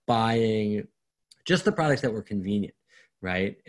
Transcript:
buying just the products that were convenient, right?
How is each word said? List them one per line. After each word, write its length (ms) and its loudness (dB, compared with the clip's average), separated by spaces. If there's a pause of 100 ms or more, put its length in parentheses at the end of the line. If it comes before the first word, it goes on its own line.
buying 800 2 (580)
just 200 0
the 60 2
products 300 2
that 120 -2
were 80 -6
convenient, 520 -4 (480)
right? 360 -2 (100)